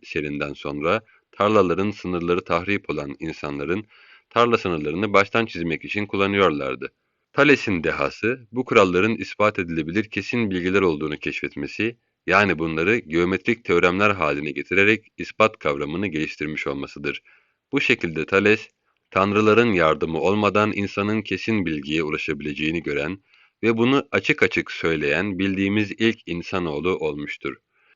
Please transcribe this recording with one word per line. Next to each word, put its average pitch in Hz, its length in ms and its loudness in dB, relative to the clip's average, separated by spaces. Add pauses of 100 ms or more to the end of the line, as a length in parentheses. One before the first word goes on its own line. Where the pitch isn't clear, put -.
selinden 73 500 -6
sonra 73 480 -2 (300)
tarlaların 98 600 4
sınırları 87 520 -2
tahrip 90 460 -2
olan 73 300 -6
insanların 78 640 -6 (440)
tarla 117 280 4
sınırlarını 87 560 -2
baştan 101 320 4
çizmek 82 400 -6
için 104 200 -6
kullanıyorlardı. 80 880 0 (400)
Thales'in 127 500 4
dehası, 80 680 -2
bu 123 140 -4
kuralların 101 500 4
ispat - 440 -2
edilebilir 85 500 -4
kesin 107 420 -4
bilgiler 92 300 0
olduğunu 76 360 -2
keşfetmesi, 73 800 -6 (300)
yani 92 320 2
bunları 82 380 0
geometrik 90 680 0
teoremler 90 440 4
haline 76 420 -2
getirerek 98 540 0 (120)
ispat - 420 0
kavramını 76 480 -2
geliştirmiş 76 600 -6
olmasıdır. 69 540 -8 (500)
Bu 139 100 0
şekilde 80 440 -2
Thales, 104 420 2 (440)
tanrıların 107 640 4
yardımı 80 460 2
olmadan 104 540 2
insanın 101 480 -2
kesin 104 440 -2
bilgiye 78 380 -2
ulaşabileceğini 76 800 -4
gören 73 340 -4 (460)
ve 113 140 2
bunu 131 340 2
açık 113 320 0
açık - 280 0
söyleyen 82 680 0
bildiğimiz 98 520 0
ilk 113 340 0
insanoğlu 85 720 -4
olmuştur. 73 580 -6 (400)